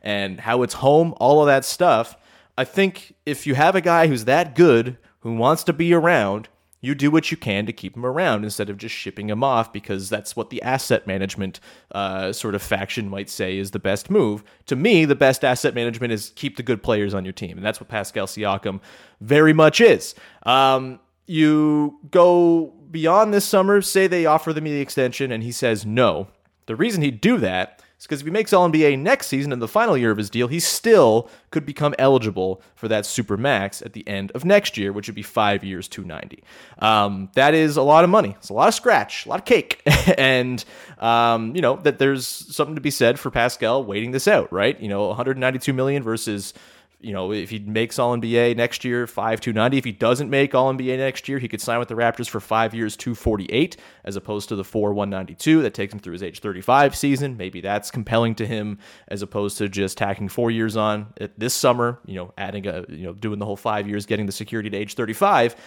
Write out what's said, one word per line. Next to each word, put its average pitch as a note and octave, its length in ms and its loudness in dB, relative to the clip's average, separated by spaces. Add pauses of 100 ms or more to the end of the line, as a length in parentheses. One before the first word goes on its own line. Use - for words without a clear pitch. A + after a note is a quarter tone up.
and G2 380 -6
how A#2+ 240 0
it's A#2 100 -4
home, D3+ 440 4
all C#3+ 240 6
of D3 40 4
that C3+ 180 4
stuff. C3 540 0 (400)
I C3 80 -2
think - 480 -2 (140)
if D3 180 -6
you C#3+ 80 0
have D#3+ 220 4
a F#3+ 60 2
guy E3+ 260 4
who's A#2+ 180 -2
that C#3+ 300 2
good, B2 420 6 (220)
who A#2 160 -6
wants C3 280 2
to F3 100 0
be E3+ 200 2
around, A2+ 560 2 (320)
you C3 120 -4
do C#3+ 160 0
what D#3 220 2
you D#3+ 60 -4
can G#2 280 -2
to A2+ 60 -6
keep - 240 -14
him A#2 100 -8
around C3 380 0
instead G#2 260 -6
of G2+ 80 -12
just G#2+ 160 -14
shipping G2+ 360 -10
him G#2+ 120 -4
off, B2 300 0
because G2 380 -8
that's G#2 260 -8
what A#2 140 -8
the - 120 -10
asset B2+ 460 -2
management, F#2+ 540 -6 (320)
uh, F#2+ 400 -4
sort G#2+ 220 -6
of G2 60 -6
faction G2+ 460 -4
might G2 220 -10
say F#2+ 280 -6
is G2 140 -6
the G2+ 80 -8
best G2 300 -4
move. A#2 340 0 (220)
To C3+ 100 -4
me, D#3+ 300 4
the C#3+ 100 2
best C3 300 2
asset B2+ 280 0
management A#2 380 -4
is G#2+ 240 -6
keep - 220 -10
the A#2+ 60 -10
good A2+ 200 -2
players G#2 300 0
on F#2+ 100 -4
your F#2+ 80 -10
team, F2 240 -12
and F2+ 100 -10
that's G#2+ 140 -4
what - 80 -20
Pascal G2+ 400 -6
Siakam G2 540 -4 (400)
very D3 320 6
much D#3 260 6
is. G#3+ 340 4 (320)
Um, C3 540 2 (260)
you D3+ 720 2 (120)
go F3 640 4 (180)
beyond F3+ 420 2
this G3+ 120 2
summer, G3+ 360 4
say F#3+ 260 2
they F3 180 0
offer D#3 260 2
them D#3 140 -6
the D3 160 -4
extension, C3 500 -2
and A2+ 100 -4
he A#2+ 120 -8
says A2 320 -2
no. G#2 420 2 (380)
The A2+ 100 -8
reason F#3 260 0
he'd B2+ 200 -2
do A#3 160 4
that F#2+ 440 -2 (180)
is - 80 -20
'cause C#3+ 140 -6
if C#3+ 40 -16
he D#3 60 -6
makes G#3+ 220 0
All F3+ 100 6
N E3+ 80 2
B D#3 140 4
A C#3+ 100 4
next F#3+ 320 0
season C#3 240 -4
in B2 80 -4
the A2+ 80 -4
final G#3 300 2
year A#2 140 4
of G#2 60 0
his G#2 120 -4
deal, A#2+ 180 -2
he D#3+ 140 -4
still C3+ 680 4 (220)
could D3+ 140 -4
become D3 340 -2
eligible G#2+ 640 2 (140)
for A#2 120 -10
that G#2+ 180 0
super G#2+ 300 -4
max G#2 460 -2
at G2+ 100 -16
the - 160 -16
end G2 240 -8
of B2+ 140 -8
next G3+ 320 2
year, G2 160 -2
which G2+ 140 -8
would G#2 80 -10
be G#2 60 -10
five G2+ 420 0
years, F#2+ 260 -10
two F#2+ 160 -14
ninety. - 360 -16 (380)
Um, G2+ 560 2
that C#3 180 6
is D#3 220 2
a D#3 60 2
lot D3+ 240 8
of F3 40 4
money. F3 300 2
It's - 100 -18
a F#2+ 40 -10
lot C#3 160 4
of A3+ 40 2
scratch, - 520 0
a A2+ 40 -12
lot F3+ 100 -4
of - 60 -16
cake. - 400 0
<laughs> - 320 4
And, B2+ 460 0 (360)
um, A#2 560 2
you F3+ 60 -2
know, C3+ 220 2
that D3 160 0
there's C3+ 260 0
something D3+ 500 -6
to D3 60 -8
be C#3+ 100 -2
said C#3 280 2
for C#3 100 -8
Pascal B2 540 -2
waiting G#2+ 280 -6
this B2+ 160 -4
out, F#3 240 2
right? G2+ 280 0
You G#2+ 100 -8
know, G2+ 200 -2
a G2+ 40 -4
hundred B2+ 240 -4
ninety-two C3 360 -2
million C3+ 300 -2
versus, A2 500 -6 (460)
you G#2+ 120 -14
know, F#2+ 220 -6
if G2+ 160 -8
he A2 100 -10
makes A2 400 -4
All B2 140 0
N A#2+ 80 -4
B A#2 160 -2
A A#2+ 160 4
next A#2 320 -4
year, A#2+ 220 -4
five A2 340 -4
two B2 100 -4
ninety. A#2 260 0
If B2+ 60 -2
he A#2+ 80 -8
doesn't B2 380 0
make C#3 260 0
All C3 140 2
N C3 80 -2
B B2+ 140 -4
A C3 60 -2
next C3 300 -6
year, C#3 100 -4
he B2 120 -8
could G#2+ 100 -8
sign A#2 180 -4
with A#2+ 120 -4
the A2+ 60 -10
Raptors A#2 340 -2
for A2 100 -8
five A2+ 340 -2
years, A2+ 220 -6
two - 180 -8
forty-eight, A2 640 -2 (300)
as G2 100 -8
opposed G2+ 320 -8
to A2 80 -6
the G2 80 -6
four G#2 300 -2
one G2+ 160 -2
ninety-two G2 540 0
that G#2+ 100 -2
takes G2+ 200 -8
him G#2 60 -14
through F2+ 140 -14
his F2+ 100 -12
age F2 160 -12
thirty-five A#2+ 560 2
season. C#3 400 -2
Maybe F#2 240 -10
that's G2+ 320 -6
compelling A2+ 440 0
to A2 120 -6
him G#2 300 -6 (320)
as G2+ 120 -10
opposed G2+ 360 -6
to G#2 100 -2
just F#2+ 300 -4
tacking G2 320 -4
four A#2 200 -2
years A2+ 280 -2
on G#2+ 300 -2 (100)
it - 200 -12
this A#2+ 160 -4
summer, A#2+ 520 0
you G2 100 -14
know, F#2 220 -12
adding G2 300 -10
a, F2+ 200 -8
you D#2 160 -14
know, F2 100 -10
doing G#2 240 -8
the G2+ 80 -8
whole G2+ 120 -8
five G#2+ 280 -4
years, G2+ 200 -6
getting G#2 200 -4
the G2 60 -6
security G#2+ 380 -8
to G2+ 80 -6
age G#2 160 -8
thirty-five. A#2+ 720 0